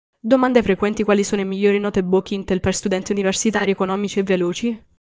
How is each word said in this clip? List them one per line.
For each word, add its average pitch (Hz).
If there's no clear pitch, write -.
Domande 254
frequenti: 208
quali 202
sono 202
i 190
migliori 202
notebook 190
Intel 196
per 190
studenti 190
universitari 202
economici 196
e 196
veloci? 190